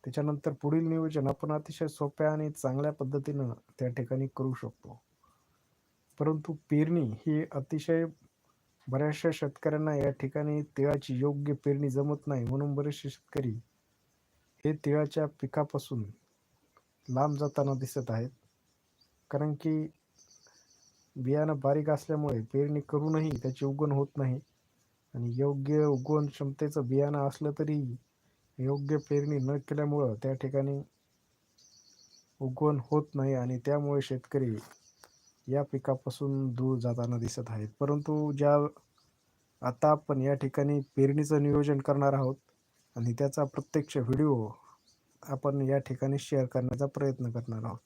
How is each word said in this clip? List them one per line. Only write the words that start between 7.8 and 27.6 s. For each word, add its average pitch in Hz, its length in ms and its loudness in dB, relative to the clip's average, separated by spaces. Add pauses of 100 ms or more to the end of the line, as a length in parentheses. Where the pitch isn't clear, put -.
बऱ्याचशा 151 460 0
शेतकऱ्यांना 151 640 -2
या 139 140 2
ठिकाणी 147 500 -2 (160)
तिळाची 139 420 0
योग्य 143 340 0 (120)
पेरणी 143 260 2
जमत 143 360 0
नाही, 135 180 -2
म्हणून 139 300 -2
बरेचसे 143 340 -4
शेतकरी 131 440 -6 (1120)
हे 151 80 2 (120)
तिळाच्या 151 420 2 (140)
पिकापासून 139 640 -2 (1040)
लांब 139 280 2
जाताना 139 380 0
दिसत 127 360 -6
आहेत. 117 200 -2 (1000)
कारण 147 240 0
की 156 340 -2 (1300)
बियाणं 147 440 2
बारीक 147 300 2
असल्यामुळे 147 500 0 (120)
पेरणी 143 360 2
करूनही 156 420 0 (120)
त्याची 147 220 -4
उगवण 143 280 0
होत 139 140 2 (100)
नाही 135 220 0 (760)
आणि 120 220 -4
योग्य 143 480 2
उगवण 147 420 2
क्षमतेचं 143 640 -2
बियाणं 143 400 2
असलं 147 300 -4
तरी 151 220 0 (800)